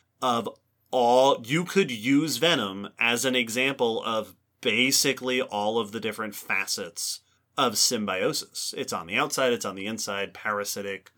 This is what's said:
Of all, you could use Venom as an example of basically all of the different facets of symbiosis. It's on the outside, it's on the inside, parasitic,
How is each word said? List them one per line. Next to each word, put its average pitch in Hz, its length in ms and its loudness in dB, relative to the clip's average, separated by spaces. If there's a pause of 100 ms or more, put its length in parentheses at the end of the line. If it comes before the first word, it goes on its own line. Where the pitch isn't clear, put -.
(200)
Of 117 300 0 (400)
all, 127 560 6
you 156 180 0
could 180 280 2
use 131 460 2
Venom 104 520 0 (100)
as 120 240 2
an 127 120 2
example 123 680 0
of 113 300 -2 (280)
basically 127 800 2
all 104 380 0
of 101 120 -4
the 110 80 -8
different 107 340 -6
facets - 840 -6 (360)
of 123 220 2
symbiosis. 107 1000 -2
It's 127 180 -6
on 90 120 -6
the 92 100 -6
outside, 135 380 0
it's - 120 -4
on 95 100 -6
the 98 100 -8
inside, 101 480 -6
parasitic, 101 840 -6